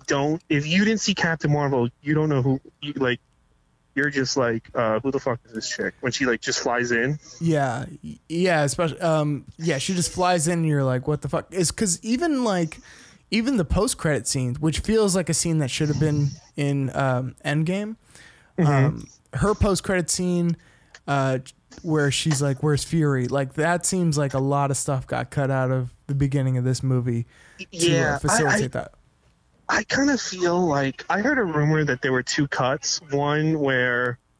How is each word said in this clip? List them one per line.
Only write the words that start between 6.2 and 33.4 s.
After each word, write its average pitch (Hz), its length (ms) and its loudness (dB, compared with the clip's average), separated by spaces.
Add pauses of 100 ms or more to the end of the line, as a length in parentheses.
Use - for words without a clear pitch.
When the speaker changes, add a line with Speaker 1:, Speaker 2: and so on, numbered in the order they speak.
Speaker 1:
like, 117 160 2
just - 180 -4
flies 120 320 0
in. 127 260 0 (240)
Speaker 2:
Yeah. 139 440 0 (180)
Y-, - 160 -14 (100)
yeah, 170 340 2
especially, 143 360 -2
um, 151 460 0 (120)
yeah, 160 220 -2
she 190 160 -4
just 175 160 -2
flies 180 360 2
in 170 120 0
and 160 80 0
you're 147 160 2
like, 127 240 0
"What 151 140 -2
the 143 80 -6
fuck?" - 220 -4
It's 175 200 0
'cause 180 320 -2
even, 262 400 0
like, 180 360 0 (520)
even 233 260 0
the 170 80 0
post-credit 165 640 0
scene, 127 280 -2
which 151 260 0
feels 208 340 2
like 185 140 0
a 165 40 0
scene 165 260 0
that 135 120 -2
should 156 160 0
have - 140 -2
been 147 280 2 (280)
in, 139 380 -2
um, 131 400 -2 (100)
Endgame, 175 500 -2 (640)
Speaker 1:
Mm-hmm. 160 80 4
Speaker 2:
um, 139 400 2 (260)
her 202 220 2
post-credit 185 560 2
scene, 175 460 0 (500)
uh, 135 320 0 (420)
where 156 300 2
she's 143 300 0
like, 139 220 0
"Where's 151 200 2
Fury?" 143 440 2
Like, 135 280 -2
that 170 300 0
seems 170 320 0
like 139 160 0
a 135 60 0
lot 139 320 0
of 131 60 -2
stuff 131 300 -4
got 123 240 -4
cut 135 200 0
out 131 200 0
of 127 220 -4 (140)
the 143 80 -2
beginning 135 420 0
of 123 80 0
this 131 180 0
movie 123 420 0 (340)
to, 185 60 -16
uh, 175 140 -12
Speaker 1:
Yeah, 165 360 4
I, 135 40 -6
Speaker 2:
facilitate 208 560 2
Speaker 1:
I, - 40 -4
Speaker 2:
that. - 120 -10 (760)
Speaker 1:
I 214 160 0
kinda 269 360 2
feel 175 480 0
like, 139 420 0
I 185 120 0
heard 269 180 2
a 226 40 2
rumor 156 400 2
that 131 200 -2
there 135 100 0
were 127 100 2
two 147 240 0
cuts. - 640 -2
One 147 500 0